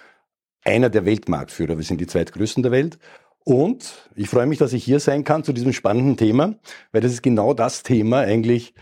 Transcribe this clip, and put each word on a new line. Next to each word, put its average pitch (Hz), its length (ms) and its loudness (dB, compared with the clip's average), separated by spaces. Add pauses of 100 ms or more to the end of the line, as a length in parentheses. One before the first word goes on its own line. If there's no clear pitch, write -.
(640)
einer 117 240 2
der 101 160 0
Weltmarktführer. 82 720 -2
Wir 78 80 -8
sind 85 160 -4
die 87 60 -6
zweitgrößten 92 560 -4
der 123 100 0
Welt. 143 260 -2 (460)
Und 151 680 0
ich 101 160 -8
freue 123 160 2
mich, 151 120 -2
dass 127 140 2
ich 123 120 -4
hier 139 160 2
sein 143 240 0
kann 151 200 -2
zu 147 80 -2
diesem 123 220 -2
spannenden 120 420 0
Thema, 131 380 2 (380)
weil 110 100 2
das 123 100 0
ist 120 100 -10
genau 117 300 2
das 117 300 -2
Thema 120 380 2
eigentlich, 113 600 0